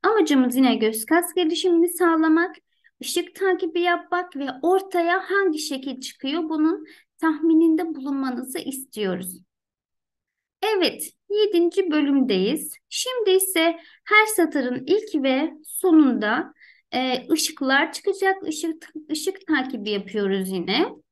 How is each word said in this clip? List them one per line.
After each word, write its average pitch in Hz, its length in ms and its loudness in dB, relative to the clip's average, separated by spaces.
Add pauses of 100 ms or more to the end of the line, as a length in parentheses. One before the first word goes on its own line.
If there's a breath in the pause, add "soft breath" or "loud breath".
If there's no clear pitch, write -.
Amacımız 294 520 2
yine 254 200 4
göz 220 300 0
kas 349 280 0
gelişimini 349 560 2
sağlamak, 330 640 2 (480)
ışık - 320 -6
takibi 359 460 0
yapmak 349 540 -2
ve 277 120 -6 (140)
ortaya 359 680 0
hangi 370 300 2
şekil 269 400 -8
çıkıyor 311 500 -6
bunun 320 360 0 (320 loud breath)
tahmininde 320 800 2
bulunmanızı 269 640 -6
istiyoruz. 190 840 -8 (1400)
Evet, - 360 -2 (160)
yedinci 381 640 2
bölümdeyiz. 269 840 0 (160)
Şimdi 494 400 -2
ise 339 500 2 (260 loud breath)
her 427 200 4
satırın 277 600 0
ilk 330 360 0
ve 269 300 0 (100)
sonunda, 269 920 2 (400 soft breath)
e, 254 380 -4
ışıklar 294 640 0
çıkacak. 381 540 -2
Işık, 320 420 -8 (220)
ışık 381 360 -6
takibi 254 420 -4
yapıyoruz 196 640 -2
yine. 190 380 -2 (220)